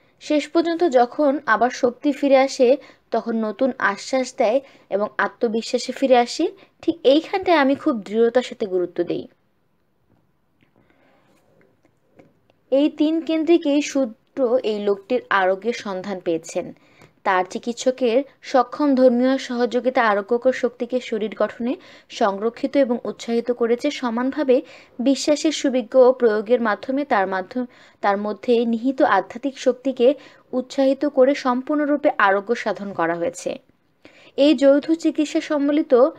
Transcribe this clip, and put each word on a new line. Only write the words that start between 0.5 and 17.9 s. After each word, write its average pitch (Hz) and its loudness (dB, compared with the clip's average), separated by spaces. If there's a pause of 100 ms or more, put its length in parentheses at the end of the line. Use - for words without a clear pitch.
যখন 269 2
আবার 220 2
শক্তি 254 -2
ফিরে 269 2
আসে, 269 4 (340)
তখন 226 -4
নতুন 220 -2
আশ্বাস 254 -4
দেয় 240 2 (300)
এবং 202 -2 (100)
আত্মবিশ্বাসে 226 -4
ফিরে 254 4
আসে। 240 0 (340)
ঠিক 330 -2
এইখানটায় 320 2
আমি 277 2
খুব 262 -4
দৃঢ়তার 233 0
সাথে 233 -8
গুরুত্ব 175 -2
দেই। 160 -6 (3500)
এই 285 4
তিন 311 0
কেন্দ্রিক 320 0
এই 294 2
সূত্র 254 -2
এই 208 -4
লোকটির 202 -2
আরোগ্যের 190 0
সন্ধান 190 -8
পেয়েছেন। 170 -6 (500)
তার 185 0
চিকিৎসকের 247 -2 (180)